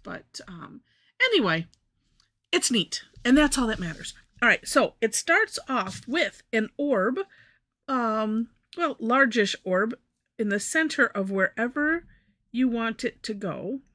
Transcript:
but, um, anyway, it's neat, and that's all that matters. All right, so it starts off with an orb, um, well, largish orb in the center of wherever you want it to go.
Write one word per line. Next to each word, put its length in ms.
but, 460
um, 320
anyway, 460
it's 180
neat, 320
and 120
that's 200
all 100
that 120
matters. 360
All 80
right, 200
so 320
it 140
starts 440
off 380
with 360
an 240
orb, 440
um, 600
well, 240
largish 640
orb 300
in 120
the 100
center 460
of 240
wherever 720
you 180
want 360
it 180
to 120
go. 460